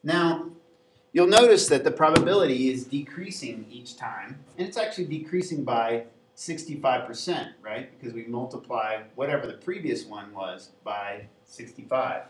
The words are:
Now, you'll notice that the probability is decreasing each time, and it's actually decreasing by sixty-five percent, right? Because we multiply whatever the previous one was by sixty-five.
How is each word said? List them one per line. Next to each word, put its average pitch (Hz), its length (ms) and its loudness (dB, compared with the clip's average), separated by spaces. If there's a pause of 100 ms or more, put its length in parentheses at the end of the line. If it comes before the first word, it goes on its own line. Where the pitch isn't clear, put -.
Now, 165 460 0 (640)
you'll 175 120 6
notice 220 440 8
that 139 160 4
the 156 40 6
probability 160 800 4
is 127 140 -2
decreasing 143 880 -8
each 120 240 -18
time, 117 440 -12 (180)
and 180 100 -4
it's - 80 -10
actually 214 300 -4
decreasing 156 580 -4
by 117 400 0 (320)
sixty-five 139 720 -4
percent, - 540 -6
right? 110 360 -12
Because 117 160 -12
we 117 120 -12
multiply 117 800 -6 (120)
whatever 139 320 -2
the - 60 -10
previous 147 520 -6
one 104 280 -16
was 92 380 -12 (120)
by 104 440 -10 (180)
sixty-five. - 840 -6